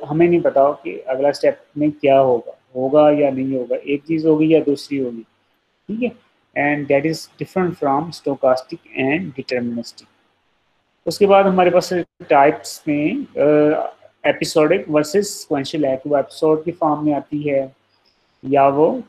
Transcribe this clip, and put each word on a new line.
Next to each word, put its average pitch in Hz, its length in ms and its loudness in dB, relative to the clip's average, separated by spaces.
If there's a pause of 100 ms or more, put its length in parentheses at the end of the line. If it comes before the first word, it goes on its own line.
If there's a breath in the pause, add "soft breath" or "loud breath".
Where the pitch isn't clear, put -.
हमें 160 240 2
नहीं 170 120 2
पता 139 300 2
कि 160 280 -10
अगला 135 320 -2
step 143 280 -2 (180)
में 151 140 0
क्या 139 280 2
होगा, 127 400 0 (160)
होगा 143 360 4
या 147 200 2
नहीं 131 260 -4
होगा, 123 180 -4
एक 143 280 -6
चीज़ 160 240 -2
होगी 156 260 4
या 151 60 6
दूसरी 143 380 -4
होगी, 123 240 -6 (680)
ठीक 220 160 -8
है, 233 80 -4 (680)
and 143 140 -4
that 143 200 0
is 156 60 -6 (260)
different 180 400 -4
from 151 380 -2
stochastic 131 580 -2 (220)
and 143 200 0 (180)
deterministic। 120 680 -8 (1000)
उसके 180 200 0
बाद 196 200 6
हमारे 185 260 4
पास 175 220 0 (360)
types 147 580 2
में, 151 280 -2
uh, 151 760 0 (320)
episodic 156 640 0
versus 156 400 0
sequential 147 560 -6
है, 131 120 -2
कि 147 120 -10
वो 147 80 2
episode 156 460 0
की 170 80 -6
फॉर्म 151 340 -2
में 151 80 0
आती 143 280 -6
है 135 340 -4 (680)
या 135 220 4
वो 160 420 2